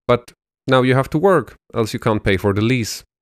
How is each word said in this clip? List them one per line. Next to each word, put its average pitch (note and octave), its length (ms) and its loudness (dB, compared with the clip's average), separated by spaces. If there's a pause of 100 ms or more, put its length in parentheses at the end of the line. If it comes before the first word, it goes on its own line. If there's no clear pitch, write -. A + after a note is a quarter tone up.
but A#2+ 240 0 (360)
now C3 140 4
you B2+ 140 2
have C3 160 0
to D#3+ 60 -2
work, E3 380 0 (180)
else A2+ 200 -4
you A#2 60 -8
can't G#2+ 240 -2
pay G2 140 0
for G2+ 160 0
the G2+ 80 -2
lease. A#2 420 -4 (180)